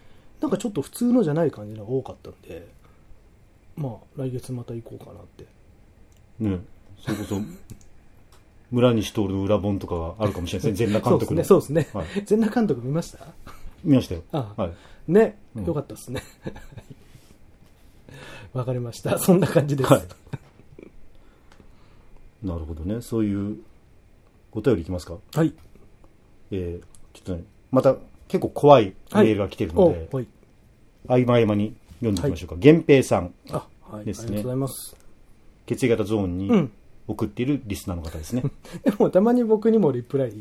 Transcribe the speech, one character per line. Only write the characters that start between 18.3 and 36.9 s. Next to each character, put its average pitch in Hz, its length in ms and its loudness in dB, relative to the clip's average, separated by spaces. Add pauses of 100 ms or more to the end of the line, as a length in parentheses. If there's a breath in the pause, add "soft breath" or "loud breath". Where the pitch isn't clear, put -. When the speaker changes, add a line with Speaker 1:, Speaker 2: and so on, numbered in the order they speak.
Speaker 1:
わ 127 120 -6
か 127 80 -4
り 123 80 -4
ま 120 120 -8
し - 80 -16
た。 - 180 -2
そ 196 160 4
ん 185 60 6
な 151 60 2
感 147 200 2
じ 143 100 -2
で 135 80 0
す。 131 80 4
Speaker 2:
は 127 60 10
い。 - 40 -8 (2500 soft breath)
な 92 160 -4
る 80 60 -10
ほ 78 100 -10
ど 78 100 -10
ね。 110 160 -6
そ 117 200 -2
う 107 40 2
い 101 280 -2
う 107 40 -12 (960)
お 110 80 -8
便 113 160 4
り 87 60 -4
い - 20 -14
き 90 60 -8
ま 90 80 -4
す - 80 -12
か？ 85 100 -12 (180)
Speaker 1:
は 160 100 2
い。 - 100 0 (960)
Speaker 2:
え 87 320 -6
ー、 - 20 -20 (300)
ち - 60 -20
ょ - 20 -20
っ - 20 -20
と 92 100 -8
ね、 85 100 -10 (260)
ま 131 120 4
た 135 140 4 (320)
結 185 120 -2
構 110 100 -2
怖 143 300 8
い 95 140 0 (200)
メ - 80 4
ー 110 120 6
ル 98 60 0
が 95 80 -2
来 - 80 -16
て 107 80 -4
る 82 80 -4
の 101 200 6
で、 82 200 -8
Speaker 1:
は 135 100 -4
い。 110 40 -12 (840)
お、 127 60 -2
は 127 40 6
い。 127 60 4
Speaker 2:
合 - 20 0
間 120 140 4
合 113 60 4
間 104 80 2
に 107 200 -2 (260)
読 113 120 0
ん - 20 0
で 90 60 -2
い - 40 -2
き 107 60 0
ま 87 60 -4
し - 60 -12
ょ - 40 -12
う - 20 -14
か。 - 80 -12
Speaker 1:
は 85 40 -10
い。 98 40 4
Speaker 2:
源 156 220 10
平 135 160 8
さ 104 180 0
ん 90 120 -6 (180)
Speaker 1:
あ、 - 160 -8 (240)
は 104 120 -12
い。 - 20 -14
Speaker 2:
で 107 100 -4
す 107 80 -12
ね。 117 40 -12
Speaker 1:
あ - 40 -6
り 101 60 -4
が - 20 -4
と - 20 -4
う - 40 -4
ご 127 60 -6
ざ 127 40 -4
い - 40 -4
ま 135 100 -2
す。 - 280 -14 (720)
Speaker 2:
血 120 200 0
液 - 20 4
型 107 160 2
ゾ 107 140 0
ー 98 80 0
ン 90 120 -4
に 95 100 -2
Speaker 1:
う 240 80 6
ん。 147 160 2 (360)